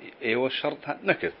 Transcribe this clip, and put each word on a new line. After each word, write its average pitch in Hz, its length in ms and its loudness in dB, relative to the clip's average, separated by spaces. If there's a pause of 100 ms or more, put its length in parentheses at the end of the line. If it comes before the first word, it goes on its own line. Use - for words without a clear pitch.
(220)
إيوه 123 240 2
الشرط 143 320 -2 (240)
نكر. 120 380 2